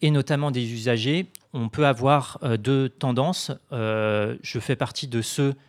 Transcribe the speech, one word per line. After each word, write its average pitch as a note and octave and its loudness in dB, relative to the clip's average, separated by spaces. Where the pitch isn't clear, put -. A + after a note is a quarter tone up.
et D3+ 4
notamment C#3+ 2
des A#2+ -2
usagers, A#2+ 0
on A#2 -4
peut D3 2
avoir, C3+ 2
euh, A#2 2
deux C3+ 2
tendances. C3+ -2
Euh, A2 0
je - -8
fais B2+ -2
partie - -4
de A#2+ -2
ceux C#3 0